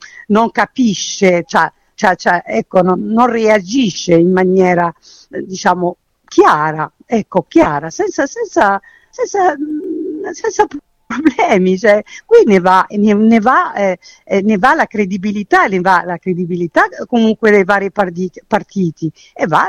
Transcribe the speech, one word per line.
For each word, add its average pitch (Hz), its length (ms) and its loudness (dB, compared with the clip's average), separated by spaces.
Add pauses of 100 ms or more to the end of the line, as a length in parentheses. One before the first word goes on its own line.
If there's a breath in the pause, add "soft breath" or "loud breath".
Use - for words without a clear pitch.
(280 loud breath)
non 220 220 2
capisce, 196 960 -2
cioè, 165 240 0 (240)
cioè, 185 220 0
cioè, 175 280 0
ecco, 202 380 -2
non, 185 240 0
non 226 240 2
reagisce 214 840 0
in 170 180 4
maniera, 185 600 2 (380 soft breath)
eh, - 140 -10
diciamo, 180 520 -2 (300)
chiara, 156 640 0 (160)
ecco, 202 420 -2
chiara, 160 420 0
senza, 339 360 -4
senza, 285 540 -2 (300 soft breath)
senza, 370 460 -2
mm, 311 760 -8
senza - 340 -2 (460)
problemi, 240 680 0
cioè, 208 240 2 (220 loud breath)
qui 453 220 6
ne 196 140 4
va, 185 280 2
ne, 208 260 0
ne 220 260 4
va, 277 340 0
eh, 190 240 -2 (260 soft breath)
eh, 196 160 -2
ne 214 160 0
va 254 180 2
la 262 120 0
credibilità, 208 800 -2
ne 190 140 -2
va 180 240 2
la 175 140 -8
credibilità 175 680 -2 (220)
comunque 220 440 0
dei 208 140 4
vari 196 260 -2
parti-, 180 400 -4 (160)
partiti, 175 680 -4 (220 soft breath)
e - 120 -4
va 185 220 0